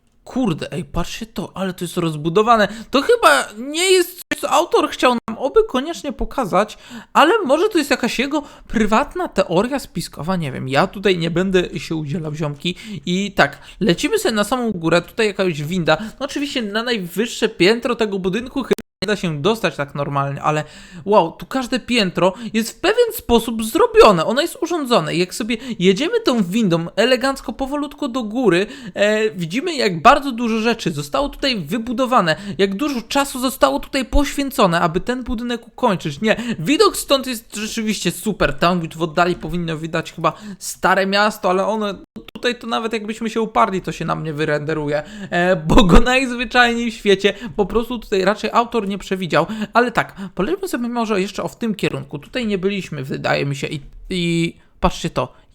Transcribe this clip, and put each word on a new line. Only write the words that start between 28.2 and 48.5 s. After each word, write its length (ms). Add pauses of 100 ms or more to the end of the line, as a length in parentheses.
góry, 440 (280)
e, 360
widzimy, 460
jak 260
bardzo 300
dużo 260
rzeczy 340
zostało 360
tutaj 280
wybudowane, 800 (220)
jak 160
dużo 280
czasu 380
zostało 400
tutaj 240
poświęcone, 760
aby 200
ten 240
budynek 440
ukończyć. 520
Nie, 160 (220)
widok 380
stąd 300
jest 300
rzeczywiście 540
super. 440
Tam 420
w 60
oddali 320
powinno 440
widać 340
chyba 200 (260)
Stare 480
Miasto, 440
ale 160
one 280 (380)
tutaj 260
to 80
nawet 260
jakbyśmy 380
się 100
uparli, 420
to 100
się 120
nam 200
nie 80
wyrenderuje, 680 (280)
e, 260
bo 280
go 160
najzwyczajniej 880
w 40
świecie 400 (220)
po 100
prostu 320
tutaj 260
raczej 280